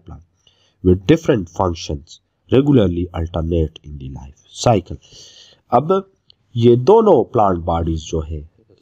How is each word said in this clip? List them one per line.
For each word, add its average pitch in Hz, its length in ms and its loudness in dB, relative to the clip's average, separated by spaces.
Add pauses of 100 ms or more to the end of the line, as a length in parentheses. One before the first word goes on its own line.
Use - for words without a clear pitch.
plant 76 180 -20 (600)
with 92 220 2
different 147 520 0
functions 85 600 -6 (320)
regularly 107 560 2 (140)
alternate 82 640 -4
in 73 140 -16
the 67 180 -16
life 67 240 -20 (240)
cycle। 98 340 0 (720)
अब 190 400 0 (420)
ये 120 220 4
दोनों 170 460 4 (100)
प्लांट 98 320 0
बॉडीज 82 460 -4
जो 82 100 -4
है 76 280 -12 (340)